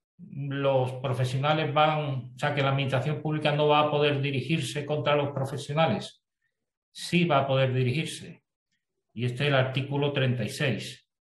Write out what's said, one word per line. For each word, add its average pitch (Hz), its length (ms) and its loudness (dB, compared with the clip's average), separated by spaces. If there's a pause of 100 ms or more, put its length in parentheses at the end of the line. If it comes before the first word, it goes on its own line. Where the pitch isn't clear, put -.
(180)
los 139 760 -2
profesionales 139 800 0
van, 151 260 4 (360)
o - 40 -16
sea, 143 160 -2
que 143 80 0
la 139 80 2
administración 135 500 0
pública 151 320 0
no 151 160 4
va 147 120 6
a 151 100 2
poder 147 300 2
dirigirse 139 640 -2
contra 147 300 0
los 143 140 0
profesionales? 139 920 -2 (680)
Sí - 320 0
va 147 140 4
a 131 80 2
poder 135 260 2
dirigirse. - 720 -2 (680)
Y 117 100 -4
este 123 200 -2
es 147 40 2
el 139 80 4
artículo 139 560 0
treinta 131 320 0
y 104 40 -4
seis. - 600 -6 (160)